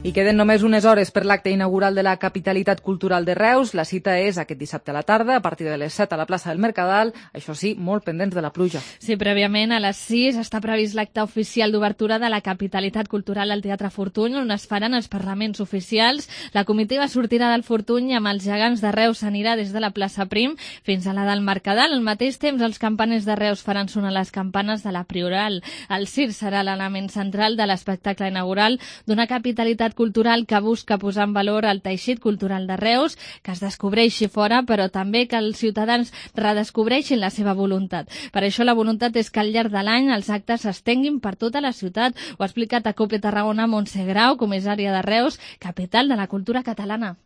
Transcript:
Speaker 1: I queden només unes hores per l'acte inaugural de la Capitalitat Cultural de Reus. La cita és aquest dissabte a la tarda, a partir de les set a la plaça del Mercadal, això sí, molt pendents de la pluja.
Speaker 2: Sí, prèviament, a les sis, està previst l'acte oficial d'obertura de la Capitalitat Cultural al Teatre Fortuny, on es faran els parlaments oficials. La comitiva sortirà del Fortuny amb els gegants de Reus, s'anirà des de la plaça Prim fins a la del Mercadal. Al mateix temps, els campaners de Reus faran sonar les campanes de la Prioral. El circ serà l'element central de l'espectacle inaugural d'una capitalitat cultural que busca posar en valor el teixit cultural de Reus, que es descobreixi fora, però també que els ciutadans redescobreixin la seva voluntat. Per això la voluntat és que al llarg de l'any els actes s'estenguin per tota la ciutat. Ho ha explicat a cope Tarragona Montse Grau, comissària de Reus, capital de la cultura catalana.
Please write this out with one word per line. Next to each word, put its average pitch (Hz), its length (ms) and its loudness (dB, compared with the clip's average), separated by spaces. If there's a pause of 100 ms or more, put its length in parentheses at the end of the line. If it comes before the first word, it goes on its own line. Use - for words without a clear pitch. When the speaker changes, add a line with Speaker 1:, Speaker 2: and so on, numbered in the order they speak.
Speaker 1:
I 180 80 -2
queden 196 240 4
només 214 320 6
unes 220 160 4
hores 208 320 6
per 202 80 2
l'acte 202 240 2
inaugural 190 480 2
de 196 80 2
la 190 160 2
Capitalitat 190 640 0
Cultural 185 400 0
de 175 160 0
Reus. 240 320 4
La 165 160 0
cita 185 320 0
és 196 160 2
aquest 156 240 -6
dissabte 147 320 -8
a - 60 -6
la 151 100 -4
tarda, 226 300 4
a 220 40 2
partir 165 280 -4
de 151 100 -2
les 151 160 -4
set 202 160 0
a 165 80 -2
la 131 80 0
plaça 175 220 -4
del 165 100 -2
Mercadal, 214 540 2 (180)
això 151 240 -12
sí, 185 140 -2 (100)
molt 190 240 -2
pendents 180 320 -4
de 175 80 0
la 147 80 -4
pluja. 170 300 0 (180)
Speaker 2:
Sí, 226 160 -2
prèviament, 202 560 2
a 233 80 2
les 196 160 0
sis, 240 400 0
està 220 240 -4
previst 214 400 0
l'acte 214 240 -2
oficial 214 480 0
d'obertura 214 480 0
de 240 80 0
la 220 160 0
Capitalitat 196 640 -4
Cultural 202 480 -2
al 208 80 -4
Teatre 196 320 -4
Fortuny, 214 460 -2
on 240 100 -2
es 202 160 -4
faran 214 240 -2
els 247 160 -2
parlaments 202 560 -4
oficials. 220 640 0 (240)
La 202 160 2
comitiva 220 400 0
sortirà 240 460 2
del 233 100 0
Fortuny 240 560 0
amb 208 140 0
els 196 100 -4
gegants 208 400 0
de 208 80 2
Reus, 220 320 2
s'anirà 208 320 0
des 202 160 -2
de 214 80 -2
la 208 160 -2
plaça 196 320 -2
Prim 240 300 0 (260)
fins 190 240 0
a 196 80 -2
la 202 160 0
del 202 160 0
Mercadal. 208 480 2
Al 240 80 2
mateix 226 400 -2
temps, 285 160 0
els 226 160 0
campaners 220 480 0
de 214 160 0
Reus 208 240 0
faran 202 240 -2
sonar 202 240 -2
les 190 240 -2
campanes 196 480 -2
de 208 80 -4
la 180 160 -4
Prioral. 180 560 -2 (240)
El 196 240 -4
circ 254 240 -2
serà 196 320 -2
l'element 196 400 -4
central 202 480 -2
de 208 160 2
l'espectacle 190 560 -4
inaugural 190 540 0 (260)
d'una 220 240 0
capitalitat 233 640 0
cultural 233 540 2
que 214 100 2
busca 214 400 0
posar 202 300 -2
en 208 80 -2
valor 208 340 0
el 196 160 0
teixit 190 320 -2
cultural 196 480 -2
de 185 120 -4
Reus, 240 360 2 (300)
que 196 80 -10
es 175 100 -8
descobreixi 208 640 2
fora, 214 400 2
però 208 240 2
també 202 400 0
que 233 80 0
els 214 240 -2
ciutadans 226 480 0 (240)
redescobreixin 220 880 0
la 190 80 0
seva 202 240 0
voluntat. 190 560 -2 (240)
Per 196 80 2
això 202 240 2
la 240 80 4
voluntat 226 480 2
és 214 80 -2
que 214 140 0
al 214 100 -2
llarg 226 160 2
de 202 160 -2
l'any 247 240 2
els 214 240 0
actes 226 320 -4
s'estenguin 254 560 0
per 196 160 -4
tota 233 240 -2
la 262 160 -2
ciutat. 220 400 -2 (160)
Ho - 80 -8
ha 196 80 -2
explicat 233 400 -2
a 208 80 -4
cope 214 240 0
Tarragona 214 480 0
Montse 208 400 -2
Grau, 220 320 4
comissària 202 560 0
de 185 80 0
Reus, 233 320 2 (240)
capital 190 480 0
de 254 80 2
la 196 80 -2
cultura 226 400 -4
catalana. 214 600 -6